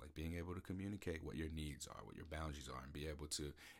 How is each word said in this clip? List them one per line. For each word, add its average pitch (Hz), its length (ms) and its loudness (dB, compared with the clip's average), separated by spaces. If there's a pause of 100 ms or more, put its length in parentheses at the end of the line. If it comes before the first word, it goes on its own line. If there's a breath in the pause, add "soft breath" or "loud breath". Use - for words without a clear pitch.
like, 78 140 -8
being 82 220 2
able 87 180 2
to 87 60 0
communicate 95 640 2
what 65 120 0
your 78 140 4
needs 78 360 0
are, - 180 -6
what - 120 -8
your 82 100 -4
boundaries 76 420 0
are, 65 140 -2
and 69 100 -6
be 73 140 0
able 76 220 0
to 73 240 0 (280 loud breath)